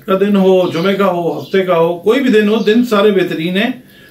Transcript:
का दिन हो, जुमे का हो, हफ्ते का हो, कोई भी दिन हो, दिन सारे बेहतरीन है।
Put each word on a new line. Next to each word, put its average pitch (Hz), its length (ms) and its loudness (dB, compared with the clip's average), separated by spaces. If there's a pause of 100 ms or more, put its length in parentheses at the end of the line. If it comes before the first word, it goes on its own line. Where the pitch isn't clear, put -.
का 196 80 0
दिन 202 200 0
हो, 185 380 2
जुमे 180 200 -2
का 196 120 0
हो, 170 280 -2
हफ्ते 151 320 -4
का 180 100 0
हो, 170 220 0
कोई 220 220 0
भी 254 100 0
दिन 214 200 2
हो, 220 80 0
दिन 226 280 2
सारे 208 260 2
बेहतरीन 175 460 -2
है। 233 120 0 (420)